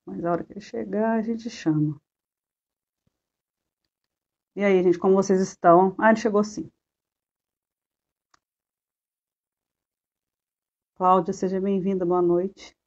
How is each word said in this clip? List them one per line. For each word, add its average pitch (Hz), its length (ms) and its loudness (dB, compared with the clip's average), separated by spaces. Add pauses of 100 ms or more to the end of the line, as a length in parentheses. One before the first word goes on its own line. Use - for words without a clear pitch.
mas 185 180 -10
a 170 80 -2
hora 165 120 -4
que - 100 -20
ele 202 60 -16
chegar, 220 580 -4
a 214 40 -2
gente 226 280 -8
chama. 151 500 -2 (2500)
E 190 80 -6
aí, 190 180 2
gente, 175 160 2
como 190 180 2
vocês 190 240 2
estão? 185 580 4
Ah, 220 120 4
ele 220 100 4
chegou 208 240 0
sim. - 260 -12 (4000)
Cláudia, 185 400 2
seja 190 260 -4
bem-vinda, 190 460 -2
boa 180 160 0
noite. 175 520 -2 (120)